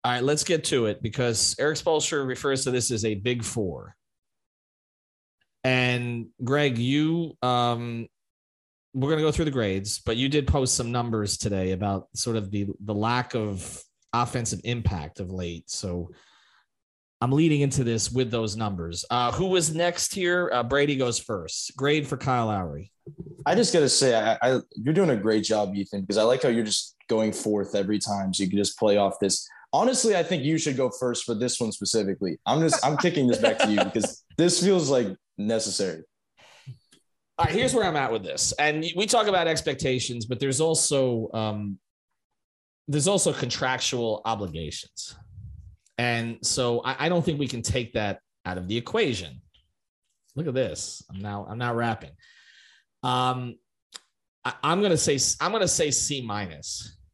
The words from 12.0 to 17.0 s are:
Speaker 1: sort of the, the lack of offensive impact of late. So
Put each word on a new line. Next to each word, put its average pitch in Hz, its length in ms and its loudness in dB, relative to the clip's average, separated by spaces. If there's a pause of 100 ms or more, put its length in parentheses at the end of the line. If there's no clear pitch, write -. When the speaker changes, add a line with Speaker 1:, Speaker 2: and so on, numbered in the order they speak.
Speaker 1:
sort 113 200 -2
of 98 140 -2
the, 101 180 -2 (120)
the 104 160 -4
lack 120 400 0
of 101 440 -4 (320)
offensive 120 540 -2
impact 101 540 -2
of 92 120 -8
late. 87 400 -8
So 87 400 -6 (1080)